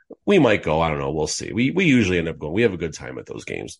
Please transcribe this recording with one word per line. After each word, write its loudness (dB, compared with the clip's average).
we 6
might 4
go. 2
I 2
don't -2
know. -4
We'll -2
see. -8
We, 0
we 0
usually 4
end -2
up -8
going. -6
We 2
have 4
a -8
good -6
time -12
at -14
those -12
games. -10